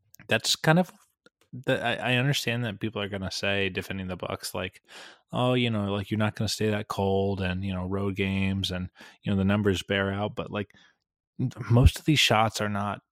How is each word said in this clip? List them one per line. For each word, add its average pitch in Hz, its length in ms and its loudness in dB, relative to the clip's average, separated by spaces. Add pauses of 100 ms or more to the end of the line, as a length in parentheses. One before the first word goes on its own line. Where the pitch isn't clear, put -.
(280)
that's - 260 0
kind 160 240 4
of 180 140 0 (600)
the, 127 320 -2
I, 117 280 0
I 123 40 4
understand 123 480 0
that 104 140 -6
people 107 240 -4
are 101 60 -4
gonna 95 240 -4
say 98 380 0
defending 95 360 -6
the 90 100 -6
Bucks, - 380 -8
like, 95 280 -6 (500)
"Oh, 127 220 0
you 123 140 2
know, 104 240 -2
like, 101 200 -4
you're 107 60 -2
not 107 180 0
gonna 107 120 -2
stay 107 220 -2
that 104 160 -2
cold," 98 540 0
and, 92 240 -2
you 98 100 -4
know, 90 120 -4
road 98 280 -2
games 95 560 0
and, 92 180 -6 (360)
you 104 80 0
know, 98 40 2
the 95 80 2
numbers 101 380 2
bear 98 300 0
out. 101 240 -4
But, - 160 -8
like, 101 180 -6 (1000)
most 120 300 8
of - 60 -14
these 151 160 4
shots 110 400 4
are 104 80 0
not 101 320 -4 (120)